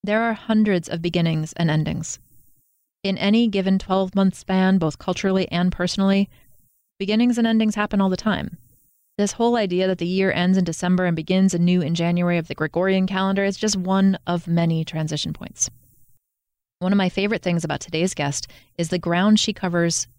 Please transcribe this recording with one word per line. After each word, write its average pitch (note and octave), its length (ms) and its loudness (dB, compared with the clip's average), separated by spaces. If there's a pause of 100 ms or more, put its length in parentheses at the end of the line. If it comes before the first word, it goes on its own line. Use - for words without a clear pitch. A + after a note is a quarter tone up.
There G#3 180 0
are A#3 120 0
hundreds G#3 540 0
of E3+ 140 -6
beginnings E3 520 0
and E3+ 140 0
endings. D#3 520 -2 (800)
In G3 160 -4
any A3+ 300 2
given F#3+ 320 0
twelve-month F#3+ 560 0
span, F#3+ 420 2
both D#3+ 220 0
culturally F#3+ 520 -2
and F3+ 200 0
personally, G3 580 0 (720)
beginnings A3+ 400 2
and A3+ 80 2
endings A3 260 2
happen G#3 260 -2
all F#3+ 120 4
the F#3 40 0
time. - 440 -4 (580)
This G3+ 140 0
whole A#3+ 240 0
idea F#3 320 0
that F#3 100 0
the E3+ 80 -4
year F#3 260 0
ends F#3 280 2
in F3+ 40 2
December F3+ 420 0
and E3+ 100 0
begins F#3 400 2
anew F3 260 2
in E3 140 -2
January F3 420 0
of E3 100 -4
the - 60 -8
Gregorian F#3 540 0
calendar F#3+ 360 -2
is G3 140 -2
just G#3 200 -2
one F#3+ 500 2
of F3 200 -4
many E3 380 0
transition D#3 480 -6
points. - 380 -8 (1040)
One F#3 140 -2
of G3+ 80 2
my F#3 100 0
favorite G3+ 320 -2
things E3+ 220 -2
about D3+ 160 -6
today's E3+ 340 -4
guest C#3+ 340 -4 (300)
is E3 120 -4
the F3+ 100 -2
ground F#3 400 2
she A3 140 -2
covers E3+ 520 -2 (140)